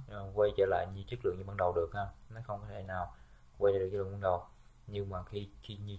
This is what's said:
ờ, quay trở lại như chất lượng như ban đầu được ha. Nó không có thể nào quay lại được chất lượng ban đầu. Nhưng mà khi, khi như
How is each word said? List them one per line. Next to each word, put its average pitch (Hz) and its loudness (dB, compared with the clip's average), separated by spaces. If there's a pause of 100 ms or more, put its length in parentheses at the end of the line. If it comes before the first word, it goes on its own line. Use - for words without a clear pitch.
ờ, 98 -8
quay 104 6
trở 98 6
lại 90 2
như 98 -8
chất - -8
lượng 92 0
như 95 -8
ban 98 -8
đầu 90 4
được 85 2
ha. 101 -2 (240)
Nó 113 -12
không 101 -6
có 104 -12
thể 101 -8
nào 92 -6 (440)
quay 101 8
lại 98 2
được 95 2
chất 101 0
lượng 98 -2
ban 101 -6
đầu. 92 4 (420)
Nhưng 101 -4
mà 90 -4
khi, 104 -6 (140)
khi 107 -10
như 101 -8